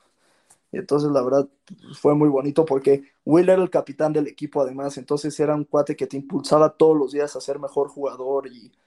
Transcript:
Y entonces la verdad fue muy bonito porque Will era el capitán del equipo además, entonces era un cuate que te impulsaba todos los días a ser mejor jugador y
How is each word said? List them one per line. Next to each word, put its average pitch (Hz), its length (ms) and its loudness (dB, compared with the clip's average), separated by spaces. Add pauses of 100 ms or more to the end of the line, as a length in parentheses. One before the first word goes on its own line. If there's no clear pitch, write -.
(720)
Y - 60 -8
entonces 147 320 -2
la 139 120 0
verdad 135 260 0 (520)
fue 147 140 2
muy 147 160 2
bonito 143 340 0
porque 139 480 0 (140)
Will 180 240 4
era 185 120 4
el 180 60 -2
capitán 151 460 -2
del 151 120 0
equipo 147 360 -6
además, 139 340 -6
entonces 143 420 -6
era 147 160 0
un 147 100 -4
cuate 147 320 -2
que 135 100 -6
te - 100 -8
impulsaba 151 540 2
todos 160 260 4
los 135 160 -2
días 143 240 -4
a 131 60 -14
ser 139 160 -8
mejor 143 300 -4
jugador 135 580 -6
y 120 260 -20 (140)